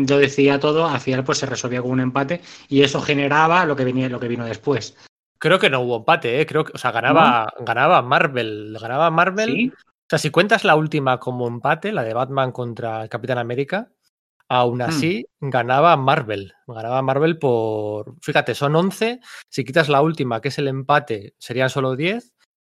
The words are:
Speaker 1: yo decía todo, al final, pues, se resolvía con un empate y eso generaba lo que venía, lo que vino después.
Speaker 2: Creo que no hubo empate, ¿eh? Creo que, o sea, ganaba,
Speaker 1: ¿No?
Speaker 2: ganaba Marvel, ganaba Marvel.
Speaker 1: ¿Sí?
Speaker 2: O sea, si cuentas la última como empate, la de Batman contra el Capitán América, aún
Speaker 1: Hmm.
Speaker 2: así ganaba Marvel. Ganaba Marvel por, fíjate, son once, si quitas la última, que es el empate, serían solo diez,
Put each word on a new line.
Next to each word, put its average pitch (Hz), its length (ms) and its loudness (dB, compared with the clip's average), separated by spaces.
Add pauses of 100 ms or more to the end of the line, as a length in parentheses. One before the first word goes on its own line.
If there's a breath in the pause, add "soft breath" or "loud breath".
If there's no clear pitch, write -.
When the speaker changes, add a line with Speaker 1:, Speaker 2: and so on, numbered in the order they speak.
Speaker 1:
yo 143 140 4
decía 139 400 4
todo, 156 280 2
al 139 120 -2
final, 131 240 -2
pues, 139 160 -2
se 135 80 -4
resolvía 123 340 -6
con 127 100 -4
un 131 80 0
empate 139 420 -2 (280 loud breath)
y 139 140 4
eso 139 180 0
generaba 151 640 2
lo 147 100 -2
que 131 80 -2
venía, 127 260 0
lo 120 100 -6
que 123 80 -6
vino 120 180 -4
después. 113 500 -4 (440 soft breath)
Speaker 2:
Creo 180 200 4
que 196 100 2
no 131 120 2
hubo 123 160 0
empate, 127 440 2
¿eh? 151 60 0
Creo 151 160 0
que, - 100 -8
o - 60 -14
sea, 123 120 0
ganaba, 120 680 4
Speaker 1:
¿No? 123 60 -10
Speaker 2:
ganaba 131 360 4
Marvel, 123 800 -2
ganaba 135 300 0
Marvel. 185 400 0
Speaker 1:
¿Sí? 240 240 -2
Speaker 2:
O - 340 -20
sea, 160 80 0
si 156 140 -2
cuentas 208 320 2
la 175 120 6
última 151 440 0
como 123 280 -6
empate, 143 440 -4
la 170 120 -4
de 113 120 -4
Batman 131 360 -2
contra 113 520 -8
el 110 60 -12
Capitán 120 280 -6
América, 135 540 -6 (580)
aún 123 300 2
Speaker 1:
Hmm. - 20 -4
Speaker 2:
así 160 460 -2 (120)
ganaba 131 560 2
Marvel. 127 580 -2 (120)
Ganaba 120 380 -4
Marvel 143 340 0
por, 110 800 -2
fíjate, 143 360 -2
son 143 200 0
once, 196 440 0 (280 loud breath)
si - 160 -6
quitas 147 260 0
la 139 120 4
última, 143 400 -2
que - 60 -6
es 135 100 -4
el 143 120 -2
empate, 135 680 -2
serían 131 320 -2
solo 131 260 -2
diez, 190 380 -6 (320)